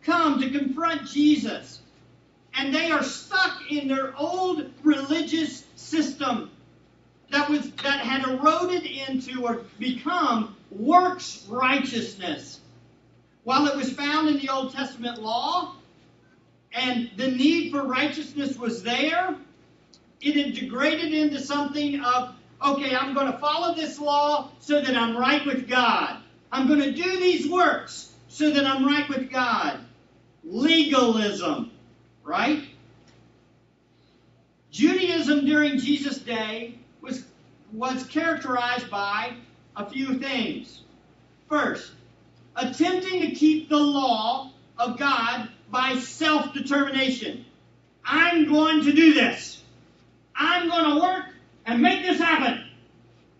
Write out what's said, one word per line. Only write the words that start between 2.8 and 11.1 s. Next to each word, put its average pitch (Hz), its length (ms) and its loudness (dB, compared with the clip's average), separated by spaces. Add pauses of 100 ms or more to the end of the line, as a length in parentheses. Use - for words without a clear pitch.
are 302 120 2
stuck - 680 -2
in 285 180 -2
their 269 280 -2
old 339 540 -2 (120)
religious 302 800 0 (120)
system 269 760 -2 (800)
that 285 180 2
was, 294 220 0 (120)
that 277 180 0
had 262 280 -2
eroded 320 560 2
into 262 600 -6
or 226 180 -4 (160)
become 254 800 -2 (140)
works 339 760 2